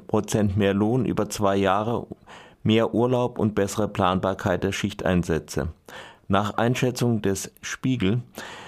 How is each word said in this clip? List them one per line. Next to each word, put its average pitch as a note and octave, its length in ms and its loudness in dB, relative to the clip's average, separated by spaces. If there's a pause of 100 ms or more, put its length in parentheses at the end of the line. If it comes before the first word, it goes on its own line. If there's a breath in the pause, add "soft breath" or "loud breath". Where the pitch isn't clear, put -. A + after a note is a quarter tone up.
Prozent G2+ 500 0
mehr G2 160 4
Lohn G#2+ 320 2
über F#2+ 240 -2
zwei G2+ 260 2
Jahre, G2+ 520 0 (560 loud breath)
mehr A2 320 4
Urlaub B2 420 2
und G#2 160 2
bessere G2+ 340 0
Planbarkeit F#2+ 760 0
der G2 80 0
Schichteinsätze. D#2+ 960 -2 (580 loud breath)
Nach G2 300 0
Einschätzung A#2+ 640 0
des G2 300 -2 (100)
Spiegel A#2+ 600 -2 (460 loud breath)